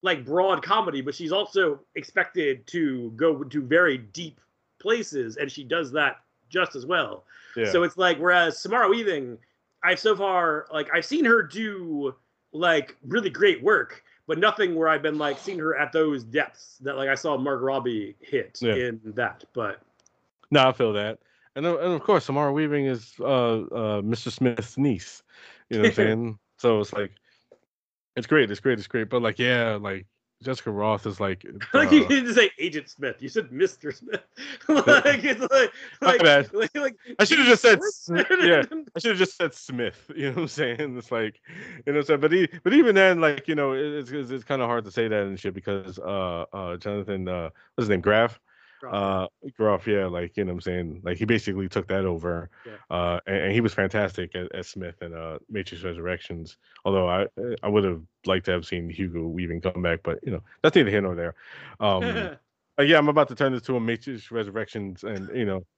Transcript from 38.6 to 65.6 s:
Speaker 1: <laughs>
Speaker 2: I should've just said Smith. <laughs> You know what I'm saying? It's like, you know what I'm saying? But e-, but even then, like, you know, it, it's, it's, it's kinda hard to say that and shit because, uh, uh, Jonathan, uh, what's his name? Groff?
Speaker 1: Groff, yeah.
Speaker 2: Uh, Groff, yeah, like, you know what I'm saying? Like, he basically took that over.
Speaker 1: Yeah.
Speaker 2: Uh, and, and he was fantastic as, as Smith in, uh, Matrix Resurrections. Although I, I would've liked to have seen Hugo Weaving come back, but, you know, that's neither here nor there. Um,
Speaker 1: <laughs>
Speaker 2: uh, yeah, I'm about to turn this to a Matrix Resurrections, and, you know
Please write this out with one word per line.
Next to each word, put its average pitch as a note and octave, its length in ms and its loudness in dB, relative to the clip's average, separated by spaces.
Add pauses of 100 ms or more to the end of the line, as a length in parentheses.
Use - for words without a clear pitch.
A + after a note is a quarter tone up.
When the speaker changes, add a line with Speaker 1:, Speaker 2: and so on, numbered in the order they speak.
Speaker 1:
<laughs> D4 160 -16
Speaker 2:
I E3+ 40 -6
should've G#3 180 0
just F#3 180 0
said D#3 180 -4
Smith. - 580 -8
<laughs> - 40 -14
You C#3 120 -4
know B2+ 80 -4
what F3 80 -4
I'm D#3 40 -6
saying? C3 500 -4
It's A#2 140 -10
like, A2 300 -4 (440)
you C#3+ 60 -2
know D3 80 2
what - 20 0
I'm C#3 40 -2
saying? D3 160 2
But D3+ 120 4
e-, F3 300 2
but F#3 100 2
even B3+ 220 8
then, F#3+ 240 8
like, D3 280 2
you D#3+ 80 0
know, C#3 180 0
it, C3+ 120 -2
it's, D3 260 -6
it's, C#3 180 -6
it's B2+ 160 -8
kinda C3 200 -2
hard A#2 200 0
to G2 60 -14
say A2+ 180 0
that G#2 140 0
and G2 160 -4
shit F#2+ 160 -6
because, F#2+ 440 -6
uh, F2+ 540 -4
uh, F2+ 240 -8
Jonathan, G2 500 -6
uh, F2 220 -6 (260)
what's B2 100 -2
his G#2 40 -4
name? G2 120 4
Groff? A2 380 4 (400)
Speaker 1:
Groff, B2+ 140 -12
yeah. G2+ 60 -2
Speaker 2:
Uh, F#2+ 280 -2 (300)
Groff, G#2 300 2
yeah, G2+ 180 2
like, F2 320 -6
you G2+ 80 -2
know F2+ 80 -4
what F2 40 -6
I'm F2 40 -10
saying? F2+ 420 -6
Like, F2+ 140 -4
he A2 80 -2
basically G2+ 420 0
took F2+ 220 -4
that F#2+ 160 -2
over. E2+ 440 -4 (160)
Speaker 1:
Yeah. A2 80 -16 (160)
Speaker 2:
Uh, F2 380 -2
and, G2 80 -2
and F#2+ 160 0
he A2+ 80 2
was A2+ 140 0
fantastic F#2+ 640 -2
as, F2+ 180 -8
as F2+ 160 -10
Smith F2+ 320 -14
in, E2+ 120 -12
uh, E2 260 -12 (100)
Matrix F#2+ 340 -10
Resurrections. E2+ 720 -8 (300)
Although F#2+ 240 2
I, F#2 160 0 (360)
I - 60 -4
would've G2 340 2 (240)
liked F#2+ 200 0
to F#2+ 60 -2
have F2 140 -2
seen E2+ 240 -6
Hugo E2+ 380 -6
Weaving E2+ 320 -6
come F2+ 220 -4
back, E2+ 220 0
but, - 200 -4
you B2 80 -6
know, F#2 100 -6 (220)
that's D#3+ 140 4
neither A#2 140 4
here G#2 100 2
nor F#2 140 -4
there. E2+ 200 -6 (460)
Um, G2 220 0
Speaker 1:
<laughs> - 760 -8
Speaker 2:
uh, C#3 40 4
yeah, D#3 140 6
I'm D3 120 4
about D3 200 4
to B2+ 60 -10
turn C3+ 160 0
this A#2+ 120 -6
to C3 120 -2
a A#2+ 60 0
Matrix A2+ 500 -6
Resurrections, G#2 720 -8
and, G2 320 -10
you B2 100 -2
know F#2+ 200 -4 (120)